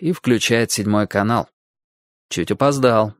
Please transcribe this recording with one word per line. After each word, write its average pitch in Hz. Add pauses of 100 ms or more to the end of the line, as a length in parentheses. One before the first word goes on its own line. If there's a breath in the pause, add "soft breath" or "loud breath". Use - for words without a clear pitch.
и 170
включает 117
седьмой 104
канал. 101 (800)
Чуть 85
опоздал, 117